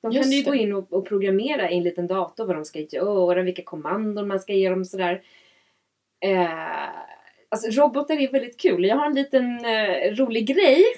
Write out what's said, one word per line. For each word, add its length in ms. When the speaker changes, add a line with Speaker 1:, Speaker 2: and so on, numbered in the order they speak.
Speaker 1:
De 80
kan 60
Speaker 2:
Just 140
Speaker 1:
du 60
ju 60
Speaker 2:
det. 80
Speaker 1:
gå 60
in 160
och, 200
och 160
programmera 600
i 60
en 60
liten 240
dator 400
vad 100
de 80
ska 160
göra, 640
vilka 200
kommandon 640
man 120
ska 120
ge 180
dem 140
sådär. 380
Eh, 240
alltså 320
robotar 400
är 120
väldigt 280
kul. 240
Jag 120
har 100
en 80
liten, 500
eh, 500
rolig 320
grej. 380